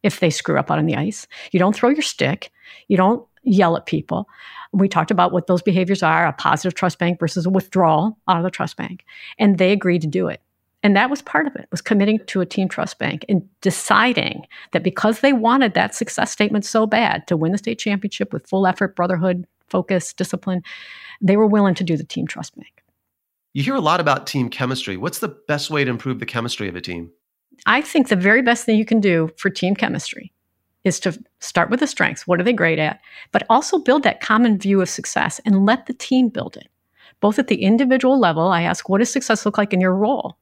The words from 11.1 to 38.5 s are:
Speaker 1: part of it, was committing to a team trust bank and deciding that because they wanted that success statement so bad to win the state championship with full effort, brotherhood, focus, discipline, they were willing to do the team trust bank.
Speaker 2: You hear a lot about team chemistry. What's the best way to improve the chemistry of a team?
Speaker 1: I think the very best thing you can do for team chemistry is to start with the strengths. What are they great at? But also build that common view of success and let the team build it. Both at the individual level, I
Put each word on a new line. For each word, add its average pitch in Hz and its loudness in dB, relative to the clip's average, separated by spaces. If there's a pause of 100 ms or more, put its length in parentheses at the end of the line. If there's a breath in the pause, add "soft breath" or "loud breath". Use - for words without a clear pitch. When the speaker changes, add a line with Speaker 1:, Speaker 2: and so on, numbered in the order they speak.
Speaker 1:
part 302 0
of 269 -6
it, - -16
was - -8
committing 214 2
to 190 -4
a 175 0
team 185 -2
trust - -6
bank - -6
and 190 0 (120)
deciding - 0 (240 loud breath)
that 175 0
because 214 0
they 277 4
wanted 233 2
that - 0
success - -4
statement 208 0
so 220 0
bad 214 0
to 170 0
win 160 0
the 202 -2
state 226 -6
championship 202 -4
with 208 -10
full 190 0
effort, 185 0
brotherhood, 180 0 (220)
focus, 185 -4
discipline, 185 -6 (580 loud breath)
they 190 4
were 214 4
willing 202 4
to 190 -6
do 165 -2
the - -6
team 160 -6
trust - -12
bank. - -20 (680)
Speaker 2:
You 143 -4
hear 262 -2
a 240 0
lot 165 2
about 147 0
team 123 -2
chemistry. 127 -4
What's 123 -6
the 180 -6 (120)
best 147 -4
way 147 0
to 127 -2
improve 117 -6
the - -8
chemistry 113 -6
of 87 -10
a 87 -10
team? 85 -10 (540)
Speaker 1:
I 247 2
think 294 0
the 214 2
very 202 4
best 233 0
thing 220 2
you 220 0
can 226 0
do 165 2
for 196 -2
team 190 -2
chemistry - -6 (520)
is 180 0
to 170 -4 (220)
start - 0
with 247 0
the 285 0
strengths. - -4
What 180 2
are - -2
they 233 2
great 165 0
at? 156 -2 (320 loud breath)
But - -2
also 302 2
build 277 2
that - 0
common 220 2
view 196 2
of 180 -2
success - -6
and 196 4
let 247 2
the 254 -10
team 254 0
build - -8
it. - -20 (540 soft breath)
Both 214 2
at 262 -2
the - 0
individual 254 4
level, 170 2
I 170 2